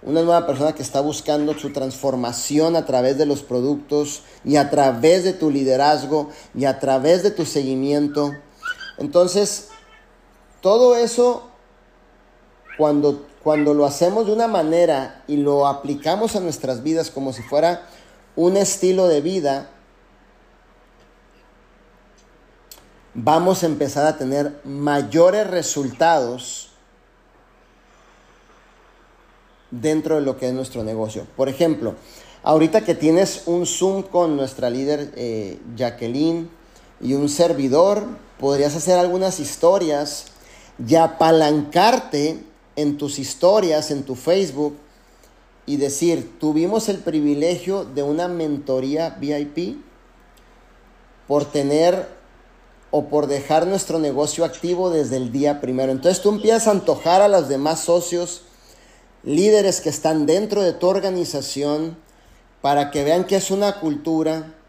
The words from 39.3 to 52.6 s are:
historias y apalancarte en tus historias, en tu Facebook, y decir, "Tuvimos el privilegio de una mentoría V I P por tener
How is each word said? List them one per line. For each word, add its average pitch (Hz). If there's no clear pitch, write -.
historias 156
y 135
apalancarte 160
en 147
tus 143
historias, 165
en 139
tu 131
Facebook, 151
y 143
decir, 143
"Tuvimos 170
el 196
privilegio 165
de 135
una 151
mentoría 147
V 147
I 147
P 180
por 143
tener 151